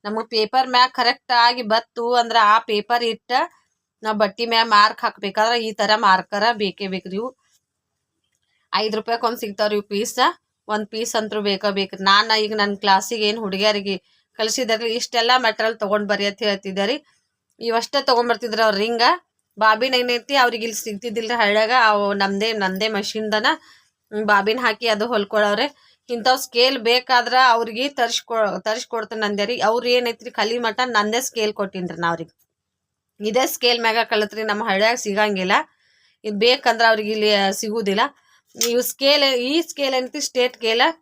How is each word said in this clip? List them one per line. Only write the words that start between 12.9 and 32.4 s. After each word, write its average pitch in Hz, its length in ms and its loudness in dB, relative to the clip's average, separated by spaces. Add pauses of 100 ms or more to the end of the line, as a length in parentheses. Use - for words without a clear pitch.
ಏನ್ 214 140 0
ಹುಡುಗಿಯರಿಗೆ 202 560 -2 (440)
ಕಲ್ಸಿದಾರ್ರಿ, 226 540 -2
ಇಷ್ಟೆಲ್ಲಾ 240 440 0
ಮೆಟೀರಿಯಲ್ 226 400 0
ತಗೊಂಡ್ 208 300 -2
ಬರ್ರಿ 202 180 -2
ಅಂತ 202 180 -6
ಹೇಳ್ತಿದ್ದೆ 196 420 -2
ರೀ. 254 120 -2 (640)
ಇವಷ್ಟೇ 226 400 -2
ತಗೊಂಡ್ 240 280 -2
ಬರ್ತಿದ್ರ 220 340 -4
ಅವ್ರ 214 140 2
ರಿಂಗ. 226 260 -2 (540)
ಬಾಬಿನ್ 220 380 2
ಏನೈತಿ 247 400 -2
ಅವ್ರಿಗೆ 233 300 2
ಇಲ್ಲಿ 220 120 -6
ಸಿಗ್ತಿದ್ದಿಲ್ರಿ 220 580 -6
ಹಳ್ಳ್ಯಾಗ. 214 380 2 (100)
ಅವು 208 300 2
ನಮ್ದೇ, 196 420 -2
ನಂದೇ 196 340 -2
ಮಷೀನ್ದನ, 214 580 -2 (640)
ಹ್ಮ್, 214 140 -6
ಬಾಬಿನ್ 208 360 2
ಹಾಕಿ 233 260 0
ಅದು 214 200 0
ಹೊಲ್ಕೊಳವ್ರೆ. 214 600 0 (420)
ಇಂಥವ್ 247 300 0
ಸ್ಕೇಲ್ 262 420 0
ಬೇಕಾದ್ರ 240 540 2 (140)
ಅವ್ರಿಗೆ 226 440 0
ತರ್ಸ್ಕೊ-, 233 500 -2 (200)
ತರ್ಸ್ಕೊಡ್ತೇನೆ 220 640 -6
ಅಂದೆ 202 200 -2
ರೀ. 240 160 -4
ಅವ್ರು 233 280 0
ಏನೈತ್ರಿ 247 420 -2
ಕಲಿ 226 280 -2
ಮಟ 226 200 -2 (100)
ನಂದೇ 220 320 0
ಸ್ಕೇಲ್ 214 320 -4
ಕೊಟ್ಟಿನ್ರಿ 185 440 -8
ನಾ 170 120 -2
ಅವ್ರಿಗೆ. 165 240 -6 (840)